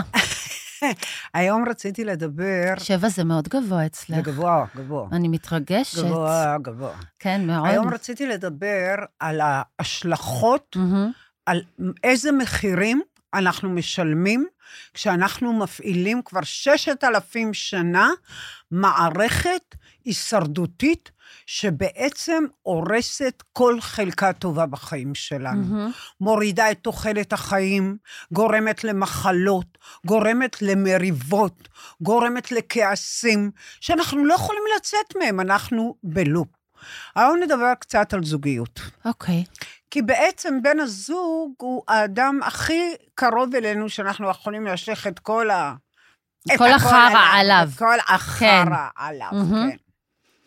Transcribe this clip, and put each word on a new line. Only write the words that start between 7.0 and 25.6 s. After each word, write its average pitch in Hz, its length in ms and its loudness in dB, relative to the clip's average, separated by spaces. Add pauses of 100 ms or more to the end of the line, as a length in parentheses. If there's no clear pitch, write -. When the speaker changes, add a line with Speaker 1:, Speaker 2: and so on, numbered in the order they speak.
Speaker 2:
כן, 190 280 -2
מאוד. 165 220 0
Speaker 1:
היום 202 240 2
רציתי 240 340 -8
לדבר 190 680 -4 (240)
על 156 240 -2
ההשלכות, 151 1400 -2
Speaker 2:
מהמם. 196 320 2 (340)
Speaker 1:
על 175 160 0 (420)
איזה 254 280 2
מחירים 226 680 0 (320)
אנחנו 185 360 0
משלמים 180 760 0 (480)
כשאנחנו 349 600 0
מפעילים 202 720 -2
כבר 185 180 -6
ששת 285 600 0
אלפים 220 500 0
שנה 185 560 2 (600)
מערכת 185 1040 0 (300)
הישרדותית 180 1040 -2 (340)
שבעצם 247 960 -4 (180)
הורסת 208 840 -4 (100)
כל 240 280 2
חלקה 190 520 0
טובה 165 320 -2
בחיים 139 500 -8
שלנו. 139 480 -4